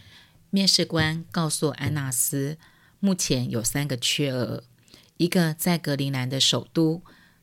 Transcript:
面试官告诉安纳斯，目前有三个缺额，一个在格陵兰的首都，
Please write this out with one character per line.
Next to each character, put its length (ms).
面 180
试 160
官 480
告 160
诉 220
安 240
纳 180
斯， 460
目 140
前 360
有 140
三 240
个 80
缺 360
额， 320
一 100
个 260
在 240
格 180
陵 160
兰 160
的 120
首 340
都， 300